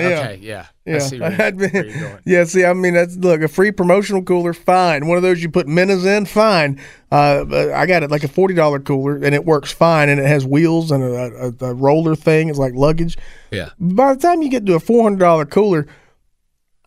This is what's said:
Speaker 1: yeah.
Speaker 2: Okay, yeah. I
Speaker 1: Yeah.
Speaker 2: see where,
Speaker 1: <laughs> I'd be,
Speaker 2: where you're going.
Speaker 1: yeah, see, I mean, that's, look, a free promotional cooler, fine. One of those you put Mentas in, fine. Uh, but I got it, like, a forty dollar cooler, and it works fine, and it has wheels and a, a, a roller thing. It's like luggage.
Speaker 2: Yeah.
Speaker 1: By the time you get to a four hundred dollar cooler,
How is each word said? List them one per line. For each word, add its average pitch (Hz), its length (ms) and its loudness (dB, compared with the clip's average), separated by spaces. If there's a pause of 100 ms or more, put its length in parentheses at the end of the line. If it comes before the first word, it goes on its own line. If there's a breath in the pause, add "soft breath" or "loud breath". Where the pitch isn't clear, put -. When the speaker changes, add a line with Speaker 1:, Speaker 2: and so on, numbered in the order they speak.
Speaker 1:
yeah. 165 120 -2
Speaker 2:
Okay, 104 200 -8
yeah. 104 260 -14 (200)
I 165 40 -8
Speaker 1:
Yeah. 156 100 -2
Speaker 2:
see 135 200 -6
where, 175 160 -6
Speaker 1:
<laughs> - 60 -10
I'd 202 160 -2
be, 196 100 -2
Speaker 2:
where 185 160 -2
you're 107 160 -12
going. - 240 -12
Speaker 1:
yeah, 175 200 4
see, 180 200 0
I 175 80 4
mean, 180 220 0
that's, 175 220 0
look, 175 260 2
a 151 60 0
free 196 240 2
promotional 196 500 0
cooler, 175 320 0
fine. 175 520 0
One 175 120 0
of 180 40 0
those 180 200 0
you 170 80 -6
put 160 160 0
Mentas 180 400 0
in, 202 180 0
fine. 175 560 0 (320 loud breath)
Uh, 147 320 2
but 147 280 -2
I 139 120 0
got 175 180 0
it, 143 80 -6
like, 151 140 -2
a 139 40 -4
forty 185 260 0
dollar 147 260 2
cooler, 139 360 -4
and 143 180 0
it 147 100 0
works 156 260 0
fine, 165 380 2
and 143 100 2
it 139 80 0
has 143 200 2
wheels 160 440 2
and 139 120 0
a, 123 580 -6
a, 127 100 -6
a 123 40 -6
roller 156 420 2
thing. 160 320 0
It's 147 100 -4
like 131 160 -2
luggage. 160 440 0 (320 soft breath)
Speaker 2:
Yeah. 95 280 -10
Speaker 1:
By 226 360 2
the 269 60 -12
time 349 200 0
you 294 80 -2
get 240 160 -4
to 185 100 2
a 160 60 0
four 233 220 2
hundred 202 180 0
dollar 165 240 4
cooler, 180 420 0 (1000 soft breath)